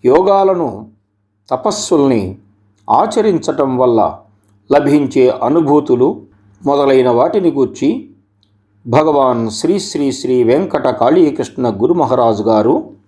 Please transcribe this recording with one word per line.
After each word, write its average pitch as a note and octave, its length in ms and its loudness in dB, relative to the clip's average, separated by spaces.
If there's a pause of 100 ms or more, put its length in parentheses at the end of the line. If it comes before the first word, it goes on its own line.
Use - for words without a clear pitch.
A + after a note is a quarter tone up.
యోగాలను, F#3 640 2 (800)
తపస్సుల్ని C3+ 720 0 (680)
ఆచరించటం E3 800 0 (120)
వల్ల A#2+ 180 2 (720)
లభించే C#3 540 2 (220)
అనుభూతులు C#3+ 640 2 (520)
మొదలైన C#3 500 2
వాటిని E3 480 0
గూర్చి C3+ 300 -2 (1000)
భగవాన్ C3 560 2 (180)
శ్రీ - 160 0 (100)
శ్రీ C#3+ 260 -4
శ్రీ B2+ 240 -2 (140)
వెంకట D#3 360 -2 (140)
కాళీకృష్ణ C#3 640 0 (160)
గురు D#3 220 0
మహారాజు A#2 480 0
గారు A2 260 2 (320)